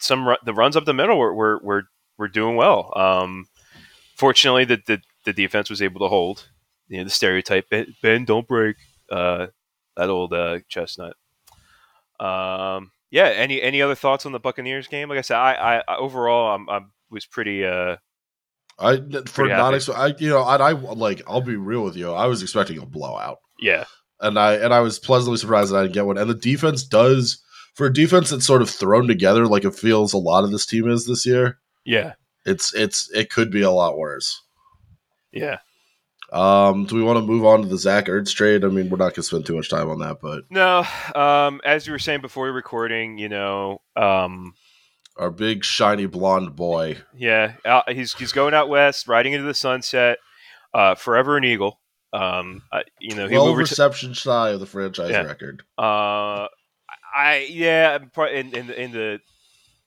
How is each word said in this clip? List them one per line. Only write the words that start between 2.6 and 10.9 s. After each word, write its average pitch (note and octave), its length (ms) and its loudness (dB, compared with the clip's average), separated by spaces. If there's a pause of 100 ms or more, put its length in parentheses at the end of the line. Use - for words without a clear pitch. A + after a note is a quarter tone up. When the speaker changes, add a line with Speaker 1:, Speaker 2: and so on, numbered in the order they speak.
Speaker 1:
Um, F#2 500 0 (680)
fortunately, B2+ 480 4
the, A#2+ 220 2
the, G#2 140 0 (240)
the G#2+ 80 -4
defense G2+ 360 -2
was G#2 140 -6
able F#2+ 180 -2
to G2 80 0
hold, F#2+ 400 -2 (400)
you G2 100 -12
know, F#2 60 -8
the F#2+ 60 -12
stereotype, F#2+ 600 -2
"Ben, A2 320 -4
Ben, A2+ 220 2
don't A#2 240 0
break," A2 280 0 (340)
uh, F2+ 380 -2 (480)
that F2+ 140 -2
old, F2+ 220 -4
uh, F2 260 -2 (100)
chestnut. F2 480 -12 (1000)